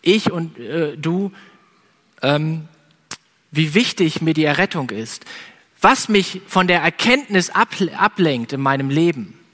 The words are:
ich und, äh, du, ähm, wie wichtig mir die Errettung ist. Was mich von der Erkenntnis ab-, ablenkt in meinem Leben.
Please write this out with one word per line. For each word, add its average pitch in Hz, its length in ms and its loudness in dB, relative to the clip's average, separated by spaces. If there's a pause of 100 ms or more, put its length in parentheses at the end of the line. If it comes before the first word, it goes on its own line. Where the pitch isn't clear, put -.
ich 208 300 2
und, 165 280 -6
äh, 143 360 -4
du, 175 380 -4 (880)
ähm, 156 480 -2 (840)
wie 151 220 0
wichtig 185 480 0
mir 160 120 0
die 156 120 2
Errettung 147 460 -2
ist. 110 340 -10 (560)
Was 254 260 4
mich 190 400 0
von 185 200 2
der 175 140 2
Erkenntnis 208 680 0
ab-, - 260 0 (220)
ablenkt 151 560 0
in 139 80 -6
meinem 139 280 0
Leben. 143 480 -2 (160)